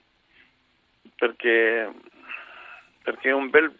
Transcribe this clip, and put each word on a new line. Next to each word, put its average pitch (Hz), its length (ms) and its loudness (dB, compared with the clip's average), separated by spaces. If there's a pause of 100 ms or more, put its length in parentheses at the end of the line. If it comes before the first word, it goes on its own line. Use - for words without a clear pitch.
(1160)
perché, 113 760 0 (1120)
perché 117 280 -4
è - 20 2
un 135 160 -2
bel 147 320 4